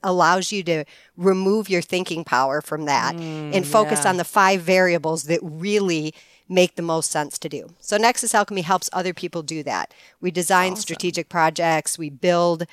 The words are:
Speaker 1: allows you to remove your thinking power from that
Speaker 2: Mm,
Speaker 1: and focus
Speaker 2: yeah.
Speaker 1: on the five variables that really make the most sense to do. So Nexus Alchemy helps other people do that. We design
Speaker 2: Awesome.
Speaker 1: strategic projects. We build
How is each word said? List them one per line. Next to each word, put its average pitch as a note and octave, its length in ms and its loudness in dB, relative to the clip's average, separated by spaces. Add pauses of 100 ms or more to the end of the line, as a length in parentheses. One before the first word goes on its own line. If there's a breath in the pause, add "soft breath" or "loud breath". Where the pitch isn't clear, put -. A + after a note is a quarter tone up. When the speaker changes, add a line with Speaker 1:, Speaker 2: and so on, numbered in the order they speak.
Speaker 1:
allows F3+ 480 2
you G3+ 120 -4
to D#3+ 200 -2 (340 soft breath)
remove F#3+ 520 2
your F3+ 120 0
thinking F3 420 -4
power C3+ 380 0
from D#3 240 -6
that C3+ 300 0
Speaker 2:
Mm, D#3 400 -6
Speaker 1:
and F#3 100 2
focus D3+ 380 2
Speaker 2:
yeah. G3 60 4
Speaker 1:
on F3+ 80 0
the F3 80 -2
five F#3+ 360 4
variables E3 640 2
that D#3 180 0
really E3 720 -2 (360 soft breath)
make F3+ 260 4
the F3 60 -8
most E3 280 -2
sense D3 300 -4
to - 80 -12
do. C#3 220 -10 (100)
So - 160 -4
Nexus A3+ 400 2
Alchemy G3+ 280 0
helps F3+ 280 0
other F3+ 220 -4
people E3+ 280 -8
do D3+ 220 -8
that. A2+ 300 -6 (260 soft breath)
We F3+ 100 -2
design F3+ 440 2
Speaker 2:
Awesome. G#3+ 80 -8
Speaker 1:
strategic E3+ 480 -6
projects. E3 680 0
We D#3 120 -8
build F3 640 0